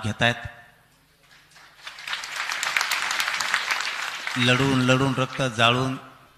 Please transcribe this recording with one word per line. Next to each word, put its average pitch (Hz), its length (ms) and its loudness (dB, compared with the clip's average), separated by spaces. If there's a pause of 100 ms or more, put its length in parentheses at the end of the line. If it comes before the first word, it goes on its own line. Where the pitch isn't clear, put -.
घेतायत. 117 320 0
आहेत - 4000 -4
लढून 127 440 4
लढून, 127 360 4
रक्त 131 240 -2
जाळून, 127 560 2 (400)